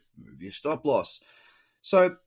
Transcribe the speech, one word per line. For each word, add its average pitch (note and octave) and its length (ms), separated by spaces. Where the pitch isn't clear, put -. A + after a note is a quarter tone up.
move - 240
your F#2+ 100
stop D3 340
loss. A#2+ 360
So F3+ 340